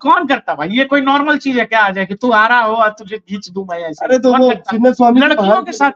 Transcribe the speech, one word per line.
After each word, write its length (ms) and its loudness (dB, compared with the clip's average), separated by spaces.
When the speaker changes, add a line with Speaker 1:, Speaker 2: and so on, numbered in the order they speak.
Speaker 1:
कौन 260 0
करता 280 -2
भाई? 140 -6
ये 160 0
कोई 160 0
normal 380 0
चीज 200 -4
है 60 0
क्या 160 0
आ 100 2
जाए 160 -4
कि 80 -8
तू 160 -2
आ 160 4
रहा 140 2
हो 140 0
और 140 2
तुझे 300 -10
खींच 320 -12
दूं 140 -8
मैं 140 -10
ऐसे? 280 -8
Speaker 2:
अरे, 120 2
तो 120 0
Speaker 1:
कौन 100 4
Speaker 2:
वो 80 4
Speaker 1:
करता? 220 -4
Speaker 2:
चिन्ना 220 2
स्वामी 280 4
के 60 4
Speaker 1:
लड़कियों 220 0
Speaker 2:
बाहर 120 2
Speaker 1:
के 120 -8
Speaker 2:
किया। 60 -8
Speaker 1:
साथ 180 2